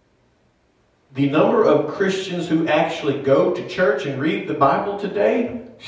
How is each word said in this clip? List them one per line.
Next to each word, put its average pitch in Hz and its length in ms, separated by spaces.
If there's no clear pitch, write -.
The 139 160
number 214 360
of - 280
Christians 175 560
who 160 180
actually 151 560
go 143 300
to - 160
church - 380
and 131 120
read 180 300
the - 60
Bible 202 440
today 214 640